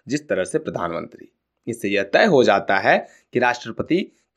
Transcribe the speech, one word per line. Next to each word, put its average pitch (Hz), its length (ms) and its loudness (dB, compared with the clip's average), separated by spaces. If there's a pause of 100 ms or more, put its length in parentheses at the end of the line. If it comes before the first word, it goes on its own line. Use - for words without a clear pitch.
जिस 143 220 -6
तरह 95 140 0
से 156 160 -4
प्रधानमंत्री। 85 720 -8 (360)
इससे 113 220 -6
यह 98 140 0
तय 202 220 2
हो 147 180 4
जाता 98 340 2
है 139 300 2 (260)
कि 127 60 0
राष्ट्रपति 120 720 -2 (260)